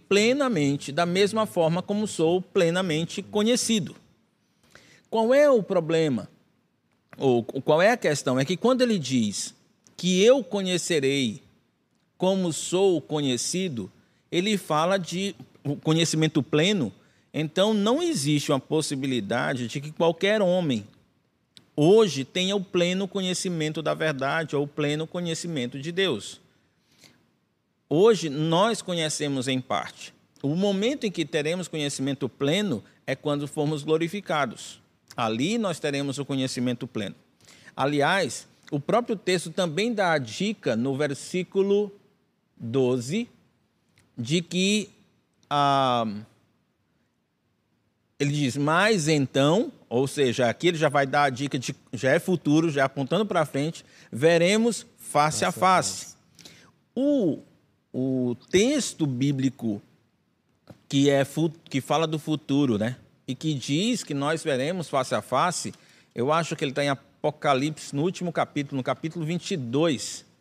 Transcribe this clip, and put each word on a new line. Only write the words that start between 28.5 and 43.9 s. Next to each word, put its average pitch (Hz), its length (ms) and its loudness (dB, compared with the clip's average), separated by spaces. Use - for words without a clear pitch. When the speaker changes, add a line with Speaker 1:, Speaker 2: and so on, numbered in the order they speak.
Speaker 1:
conhecemos 151 680 -4
em 131 120 0
parte. - 540 -8
O 143 120 -2
momento 202 500 0
em 202 60 -4
que 165 140 -4
teremos 160 420 -4
conhecimento 143 600 -4
pleno 156 540 -2
é 135 100 -4
quando 143 320 -4
formos 147 360 -4
glorificados. 160 960 -2
Ali 123 420 -2
nós 196 220 -4
teremos 139 380 -4
o 139 80 -6
conhecimento 127 640 -4
pleno. 104 280 -8
Aliás, 147 720 0
o 147 80 -2
próprio 226 360 0
texto 180 360 -2
também 185 420 -2
dá 190 200 2
a 156 40 4
dica 139 580 -2
no 131 200 0
versículo 190 960 0
doze, 131 720 -2